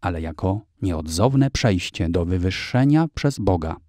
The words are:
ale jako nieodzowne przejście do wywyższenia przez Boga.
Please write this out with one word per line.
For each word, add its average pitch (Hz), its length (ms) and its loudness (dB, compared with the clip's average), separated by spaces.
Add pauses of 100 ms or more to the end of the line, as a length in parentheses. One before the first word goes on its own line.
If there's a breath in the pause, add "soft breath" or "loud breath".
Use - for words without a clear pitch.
ale 85 200 -4
jako 92 400 -2 (200)
nieodzowne 98 680 0
przejście 92 580 0
do 85 160 0
wywyższenia 123 880 2
przez - 260 -2
Boga. 90 360 0 (140)